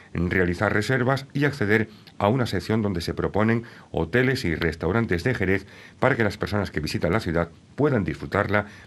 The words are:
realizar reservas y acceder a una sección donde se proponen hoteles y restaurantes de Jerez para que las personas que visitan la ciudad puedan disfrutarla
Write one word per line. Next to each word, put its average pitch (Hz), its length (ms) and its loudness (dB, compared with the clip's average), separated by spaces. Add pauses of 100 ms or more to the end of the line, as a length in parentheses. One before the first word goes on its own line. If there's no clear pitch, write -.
(140)
realizar 90 580 2
reservas 123 640 0
y 143 120 2
acceder 110 440 2 (300)
a 101 80 2
una 120 180 2
sección 110 360 -2
donde 98 200 -2
se 78 120 -6
proponen 107 500 0 (280)
hoteles 120 540 0
y 82 80 0
restaurantes 85 680 -2
de 127 100 0
Jerez 95 320 0 (340)
para 127 160 4
que 113 100 2
las 98 120 -2
personas 95 320 -2
que - 120 -6
visitan 82 320 0
la 107 80 2
ciudad 85 280 0 (260)
puedan 131 280 2
disfrutarla 95 600 -2 (220)